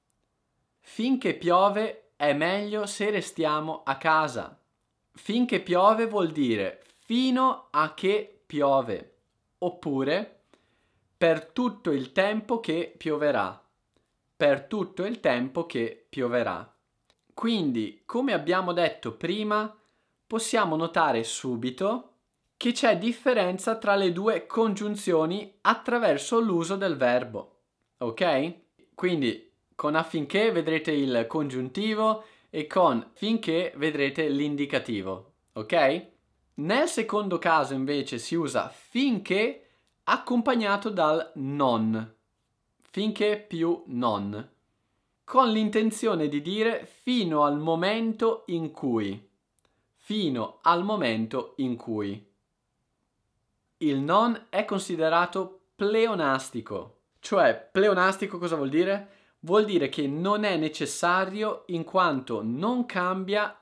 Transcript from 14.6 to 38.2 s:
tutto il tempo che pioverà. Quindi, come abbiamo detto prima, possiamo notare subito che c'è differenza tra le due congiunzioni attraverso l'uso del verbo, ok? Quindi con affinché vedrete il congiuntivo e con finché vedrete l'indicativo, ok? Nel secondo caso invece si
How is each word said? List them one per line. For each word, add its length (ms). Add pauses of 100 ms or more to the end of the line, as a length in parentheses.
tutto 380
il 160
tempo 460
che 420
pioverà. 640 (640)
Quindi, 720
come 280
abbiamo 380
detto 420
prima, 640 (520)
possiamo 480
notare 480
subito 880 (500)
che 120
c'è 260
differenza 800
tra 180
le 180
due 320
congiunzioni 1040 (100)
attraverso 800
l'uso 360
del 200
verbo, 680 (360)
ok? 560 (400)
Quindi 580 (220)
con 220
affinché 560
vedrete 400
il 360
congiuntivo 960 (280)
e 160
con 360 (100)
finché 640
vedrete 520
l'indicativo, 1040 (220)
ok? 520 (480)
Nel 340
secondo 520
caso 340
invece 460
si 160